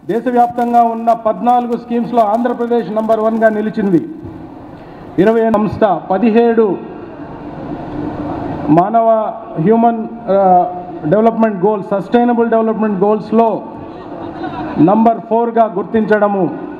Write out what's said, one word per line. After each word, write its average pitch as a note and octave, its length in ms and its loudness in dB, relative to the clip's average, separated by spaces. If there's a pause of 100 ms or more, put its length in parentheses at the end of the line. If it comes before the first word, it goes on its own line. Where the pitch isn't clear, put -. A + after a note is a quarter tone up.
దేశవ్యాప్తంగా A#3+ 760 0
ఉన్న A3+ 300 0
పద్నాలుగు A#3 600 0
స్కీమ్స్‌లో A#3 500 -2
ఆంధ్రప్రదేశ్ A#3 680 0
నంబర్ A3 280 0
వన్గా A3 280 2
నిలిచింది. G#3 640 0 (1080)
ఇరవై A3+ 320 2
సంస్థ G#3+ 340 0 (260)
పదిహేడు A3 680 2 (1900)
మానవ A3+ 640 4 (280)
హ్యూమన్, A3+ 480 2 (220)
ఆ, F#3 360 6 (400)
డెవలప్‌మెంట్ A3 580 2
గోల్స్, G#3 240 0
సస్టైనబుల్ A#3 640 2
డెవలప్‌మెంట్ A3 540 0
గోల్స్‌లో A3 580 2 (1160)
నంబర్ A3 400 4
ఫోర్గా A3+ 440 2
గుర్తించడము. G#3 840 0 (300)